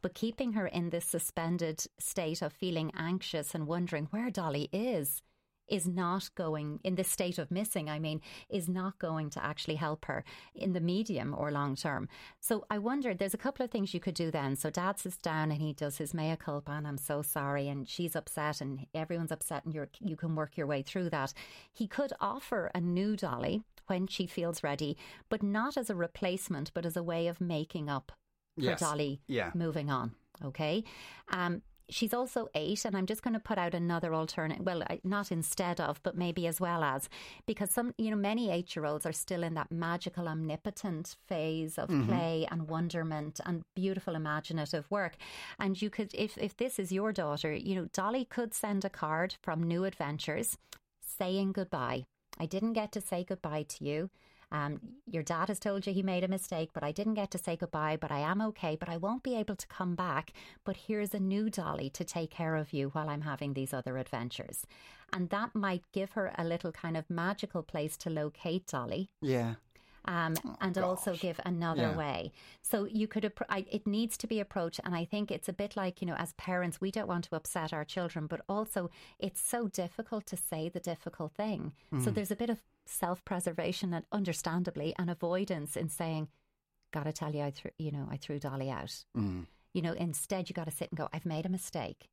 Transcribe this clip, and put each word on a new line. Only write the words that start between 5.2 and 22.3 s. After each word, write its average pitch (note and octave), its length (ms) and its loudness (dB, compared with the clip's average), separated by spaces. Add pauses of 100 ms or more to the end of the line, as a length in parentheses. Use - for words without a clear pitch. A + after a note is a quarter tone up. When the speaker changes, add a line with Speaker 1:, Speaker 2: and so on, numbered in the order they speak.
Speaker 1:
is F3+ 180 2
not F3+ 480 2
going, D3+ 480 -2
in F#3 140 2
this F#3 120 2
state F3+ 300 0
of D3+ 120 -2
missing, F3+ 380 0
I D3+ 120 -2
mean, D#3 200 0 (300)
is F3 180 0
not F#3 300 0
going D#3+ 320 0
to - 120 -4
actually D3+ 340 -2
help D3+ 300 0
her - 160 -2 (320)
in F#3+ 180 0
the F3 80 2
medium E3+ 580 2
or D3 140 0
long C#3+ 240 2
term. - 320 -2 (320)
So - 280 0
I G#3+ 100 0
wonder, B3 360 0
there's F#3+ 180 0
a A3 60 -2
couple C4 260 0
of A#3+ 60 -4
things G3+ 240 0
you F3 60 2
could F3 160 -2
do E3 140 2
then. C#3 260 2
So - 140 0
Dad F#3 280 0
sits - 180 -6
down D#3 360 2
and D3+ 100 2
he D3+ 100 2
does C#3+ 260 -2
his D3 140 -2
mea D#3+ 240 0
culpa D3 360 -4
and D3 140 -2
"I'm C#3+ 120 -4
so D3 240 0
sorry," C#3+ 460 0
and C#3 200 -2
she's E3+ 280 -2
upset D3+ 440 -2
and C3+ 320 -4
everyone's D#3+ 400 -2
upset D#3+ 320 -4
and E3 80 -4
you're, D3 160 -4 (120)
you E3 160 -2
can D#3+ 180 0
work D#3 240 0
your D3 80 0
way C#3+ 160 2
through F3+ 280 0
that. C#3 220 0 (400)
He A3 140 -2
could C#4 340 0
offer G3+ 540 0